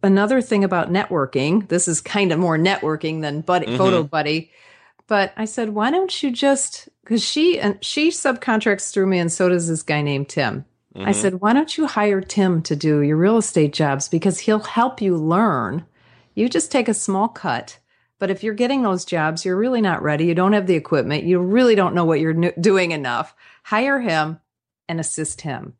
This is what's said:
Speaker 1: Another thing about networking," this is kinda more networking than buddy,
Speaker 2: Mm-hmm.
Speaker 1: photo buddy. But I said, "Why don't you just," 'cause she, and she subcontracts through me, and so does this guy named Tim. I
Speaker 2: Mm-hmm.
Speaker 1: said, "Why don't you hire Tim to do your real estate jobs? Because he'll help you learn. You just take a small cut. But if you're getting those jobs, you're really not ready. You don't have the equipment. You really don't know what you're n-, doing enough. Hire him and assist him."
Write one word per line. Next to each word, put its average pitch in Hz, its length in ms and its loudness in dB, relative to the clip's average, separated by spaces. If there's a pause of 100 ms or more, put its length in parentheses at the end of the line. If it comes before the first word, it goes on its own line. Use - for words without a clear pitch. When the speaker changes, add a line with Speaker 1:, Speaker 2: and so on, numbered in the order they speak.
Speaker 1:
Another 202 400 4
thing 202 220 0
about 185 280 0
networking," 165 760 0
this 175 180 0
is 165 140 -2
kinda 190 360 0
more 165 220 2
networking 160 640 -2
than 147 180 -4
buddy, 180 260 0
Speaker 2:
Mm-hmm. 117 100 -4
Speaker 1:
photo 185 260 2
buddy. 151 480 -4 (560)
But 202 300 0
I 214 80 -4
said, 220 260 -6
"Why 208 220 -2
don't 370 320 -2
you 269 80 0
just," 277 560 -2 (160)
'cause 220 180 0
she, 330 380 0
and 202 240 -2
she 302 260 0
subcontracts 233 840 -2
through 190 140 2
me, 185 140 2
and 170 100 0
so 180 180 0
does 175 200 0
this 160 160 -2
guy 151 180 0
named 143 260 -2
Tim. 127 360 -4 (320)
I 101 140 -4
Speaker 2:
Mm-hmm. - 100 2
Speaker 1:
said, 185 200 -2
"Why 208 120 2
don't 302 240 0
you 311 120 -2
hire 208 320 0
Tim 185 420 0
to 156 140 -4
do 151 240 2
your 147 160 2
real 196 200 4
estate 156 360 2
jobs? 139 360 0
Because 170 300 0
he'll 214 220 0
help 233 420 -2
you 185 140 2
learn. 160 680 0 (520)
You 226 120 0
just 311 220 -2
take 247 180 0
a 220 60 0
small 196 320 -2
cut. 151 520 -6 (420)
But 190 100 -2
if 196 140 -4
you're 214 100 -2
getting 247 280 0
those 190 220 0
jobs, 160 400 -2
you're 185 120 0
really 233 240 0
not 185 240 0
ready. 151 200 0
You 170 120 2
don't 185 160 4
have 196 160 2
the 180 80 4
equipment. 147 480 0
You 180 160 2
really 220 340 4
don't 180 220 2
know 175 80 2
what 160 160 2
you're 160 240 2
n-, 175 160 2
doing 185 320 4
enough. 135 420 -4 (300)
Hire 262 380 0
him 160 360 -2 (500)
and 165 120 -4
assist - 400 -8
him." 135 400 -10